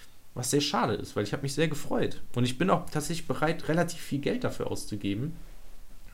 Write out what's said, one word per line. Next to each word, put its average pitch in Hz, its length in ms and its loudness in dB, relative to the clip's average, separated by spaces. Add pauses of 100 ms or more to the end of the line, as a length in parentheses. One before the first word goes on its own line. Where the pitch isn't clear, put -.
(340)
Was - 180 -2
sehr 143 100 6
schade 147 340 2
ist, - 200 -4
weil 107 80 2
ich 107 100 -4
hab - 80 -2
mich - 120 -2
sehr 160 160 4
gefreut. - 520 2 (140)
Und 123 80 4
ich 123 140 2
bin 180 120 4
auch 170 200 4
tatsächlich 156 380 -2
bereit, 160 420 2
relativ 170 320 2
viel 139 180 -2
Geld 123 240 0
dafür - 260 -2
auszugeben. 104 640 -2 (800)